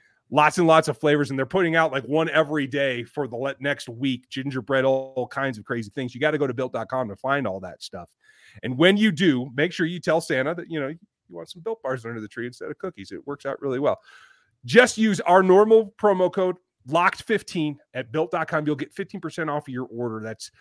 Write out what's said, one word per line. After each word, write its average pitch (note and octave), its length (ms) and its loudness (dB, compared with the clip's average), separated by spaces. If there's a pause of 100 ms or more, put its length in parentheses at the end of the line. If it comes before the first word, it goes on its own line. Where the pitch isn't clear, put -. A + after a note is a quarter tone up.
(300)
Lots D3+ 280 4
and F3 100 4
lots D#3+ 220 6
of C3+ 100 -6
flavors, D3 300 2
and C3+ 100 -4
they're C3 60 -2
putting E3 320 0
out, E3 160 2
like, C3+ 100 -4
one D#3+ 260 -2
every D3 380 0
day B2+ 380 -2
for C#3 220 -8
the A#2 100 -12
le-, C3+ 220 -6
next C#3 280 -4
week. B2+ 420 -4
Gingerbread, C3 540 -2
all, C3+ 320 0
all B2 120 -2
kinds C3+ 300 -4
of G#2 60 -14
crazy A#2 260 -6
things. B2+ 240 -8
You A#2+ 60 -14
gotta D3+ 180 2
go C#3 100 0
to B2 60 -4
built B2+ 200 -6
dot A2+ 160 -8
com C3 180 -4
to G2 80 -10
find C3+ 320 -2
all F#2+ 140 -6
that F2+ 200 -14
stuff. F2 280 -16 (540)
And B2+ 140 -6
when F#3 200 6
you G#3+ 140 4
do, C3+ 440 2
make D#3+ 160 0
sure E3+ 140 -2
you F3 140 -6
tell E3 200 0
Santa C#3 360 -2
that, E3+ 140 -12
you D#3 100 -6
know, C3+ 100 -4
you E3 80 -10 (320)
want E3 200 -16
some F3 120 -20
Built A3 200 -8
Bars C3 240 -6
under A#2 140 -8
the G#2+ 80 -10
tree A#2+ 200 -10
instead - 220 -12
of - 80 -12
cookies. E3+ 340 -14
It F#2 140 -14
works C#3+ 200 -12
out C#3 160 -8
really C3 180 -4
well. C3 220 0 (640)
Just A3+ 320 6
use A3 240 2
our F#3 220 6
normal G#3 540 6
promo F#3 360 2
code F#3 240 -2 (300)
locked E3+ 360 0
fifteen D#3 540 -2 (160)
at B2 180 -10
built D#3 200 -2
dot E3 160 -4
com. D#3 180 -2
You'll D3 100 0
get C#3+ 160 -8
fifteen G3 300 -10
percent D#3 280 -6
off D3 200 -6
your B2+ 160 -8
order. A2+ 360 -6
That's A2 400 -12